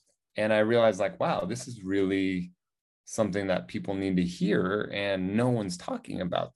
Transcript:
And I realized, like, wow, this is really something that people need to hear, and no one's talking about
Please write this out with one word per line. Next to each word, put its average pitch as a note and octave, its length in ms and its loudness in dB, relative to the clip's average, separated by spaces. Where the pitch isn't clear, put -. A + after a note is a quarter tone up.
And G#2+ 160 2
I G#2+ 80 6
realized, A2 380 4
like, F#2+ 220 -2
wow, C3 240 0
this G#2+ 240 -6
is A2 160 -14
really F#2+ 640 0
something G2 420 -2
that F2+ 220 0
people G2 260 -6
need F#2+ 220 0
to F2+ 80 4
hear, G#2 680 0
and G2 440 -2
no A#2+ 120 2
one's G2+ 280 -2
talking - 460 -8
about - 340 -2